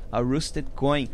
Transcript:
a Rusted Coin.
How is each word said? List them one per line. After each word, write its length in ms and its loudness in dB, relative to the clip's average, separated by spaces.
a 80 0
Rusted 560 0
Coin. 380 2